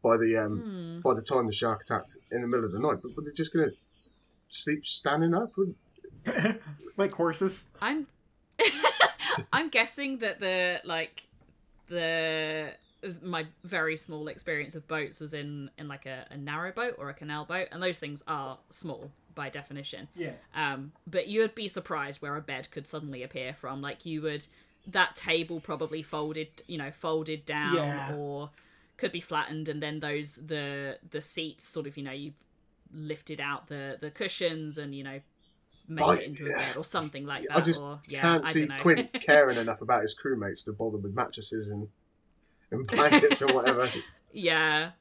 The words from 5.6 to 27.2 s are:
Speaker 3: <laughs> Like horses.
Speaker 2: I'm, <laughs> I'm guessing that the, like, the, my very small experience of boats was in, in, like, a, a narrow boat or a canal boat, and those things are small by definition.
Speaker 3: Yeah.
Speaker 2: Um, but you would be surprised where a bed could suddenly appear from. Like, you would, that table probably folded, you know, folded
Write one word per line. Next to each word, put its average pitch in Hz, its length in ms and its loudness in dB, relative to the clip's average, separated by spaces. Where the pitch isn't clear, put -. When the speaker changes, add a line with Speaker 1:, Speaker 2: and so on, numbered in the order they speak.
Speaker 3:
<laughs> 220 340 0
Like 196 160 2
horses. 170 520 0
Speaker 2:
I'm, 277 260 -2
<laughs> - 960 4
I'm 320 160 2
guessing 262 500 2
that 214 220 -2
the, 180 420 2
like, 165 400 -4
the, 160 840 0
my 165 240 -2
very 160 320 0
small 151 320 -10
experience 147 480 -4
of 151 120 -12
boats 156 340 -4
was 151 120 -10
in, 147 440 -8
in, 151 100 -12
like, 139 180 -14
a, 131 260 -10
a 139 60 -12
narrow 151 360 -4
boat 240 240 -2
or 143 120 -8
a 143 40 -10
canal 147 320 -8
boat, 180 260 -2
and 170 100 -8
those 180 180 0
things 147 280 -10
are 135 300 -4
small 156 420 -10
by 139 140 -6
definition. 143 680 -10
Speaker 3:
Yeah. 165 160 -6
Speaker 2:
Um, 143 360 -2
but 170 220 -2
you 208 140 2
would 220 120 2
be 214 140 -6
surprised 143 560 -6
where 147 120 -4
a 151 60 -6
bed 135 300 -8
could 139 160 -10
suddenly 143 340 -8
appear 127 320 -8
from. 135 300 -8
Like, - 200 -8
you 156 200 -4
would, 147 240 -4
that - 280 4
table 165 440 0
probably 156 420 -4
folded, 156 460 -4
you 170 140 -6
know, 139 100 -6
folded 156 560 -2